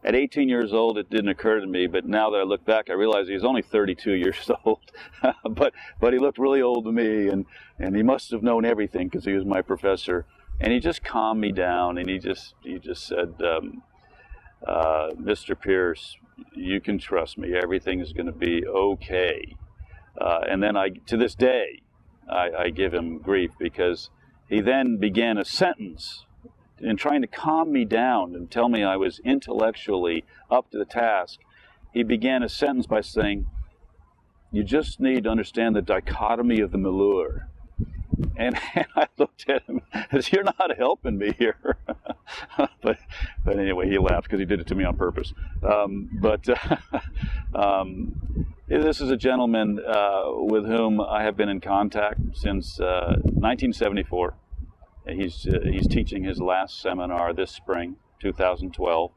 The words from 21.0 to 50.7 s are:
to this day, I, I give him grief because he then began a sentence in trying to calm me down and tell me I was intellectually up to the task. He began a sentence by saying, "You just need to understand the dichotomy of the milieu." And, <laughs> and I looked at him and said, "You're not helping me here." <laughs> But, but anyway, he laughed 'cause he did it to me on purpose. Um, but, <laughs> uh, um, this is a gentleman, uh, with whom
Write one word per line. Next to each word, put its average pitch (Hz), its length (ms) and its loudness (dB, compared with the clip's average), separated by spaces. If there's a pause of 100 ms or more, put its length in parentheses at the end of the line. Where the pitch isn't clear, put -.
to 120 100 0
this 113 180 2
day, 123 460 2 (500)
I, 87 280 2
I 87 120 2
give 87 240 0
him 82 240 -2
grief 87 400 2
because 87 520 -2 (380)
he 107 120 2
then 123 380 2
began 107 400 2
a 95 60 -2
sentence - 800 -4 (540)
in 110 180 -2
trying 147 260 0
to 117 40 -2
calm 160 460 0
me 131 120 2
down 107 500 0
and 87 160 -12
tell 120 180 2
me 113 160 2
I 95 120 2
was 95 280 -2
intellectually 107 1000 0 (260)
up 123 200 2
to 110 80 -6
the 101 60 -2
task. 110 560 0 (520)
He 120 100 0
began 120 400 2
a 113 60 -2
sentence 131 380 0
by 107 140 2
saying, 101 460 -2 (1040)
"You 104 140 0
just 147 360 -2
need 131 240 2
to 113 60 0
understand 113 460 0
the 101 60 0
dichotomy 110 760 0
of 95 120 0
the 101 60 0
milieu." 95 640 2 (960)
And, 117 200 -2 (100)
<laughs> - 80 -14
and 165 200 0
I 151 120 4 (120)
looked - 300 0
at 139 160 0
him - 180 -4 (100)
and 127 320 -2
said, - 80 0
"You're 196 120 4
not 175 320 0
helping 127 420 0
me 104 200 0
here." - 440 0
<laughs> - 40 -12 (960)
But, - 160 2 (460)
but 101 140 2
anyway, 95 300 0
he 98 100 4
laughed 90 300 2
'cause 101 100 -2
he 98 60 0
did 92 160 0
it - 80 -8
to 95 60 -2
me 92 100 0
on 87 120 0
purpose. - 360 -2 (300)
Um, 101 480 0 (100)
but, 107 280 2
<laughs> - 0 -
uh, - 500 0 (560)
um, 95 920 -2 (220)
this 151 320 2
is 135 100 -2
a 135 60 2
gentleman, 113 640 2
uh, 101 480 2
with 101 380 0
whom 110 340 2